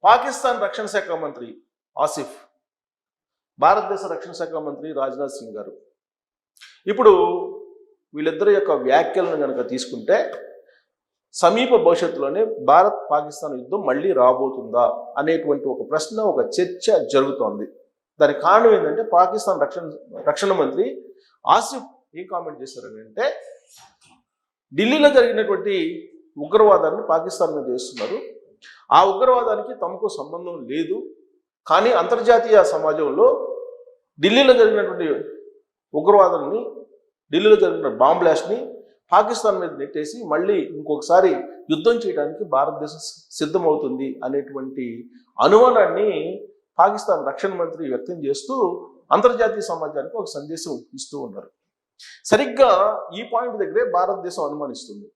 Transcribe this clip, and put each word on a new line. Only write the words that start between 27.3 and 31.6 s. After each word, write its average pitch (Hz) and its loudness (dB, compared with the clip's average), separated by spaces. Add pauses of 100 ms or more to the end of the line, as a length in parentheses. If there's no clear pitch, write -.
మీద 127 -8
చేస్తున్నారు, 127 -8 (680)
ఆ 170 8
ఉగ్రవాదానికి 220 0
తమకు 190 -6
సంబంధం 165 -12
లేదు, 165 -6 (640)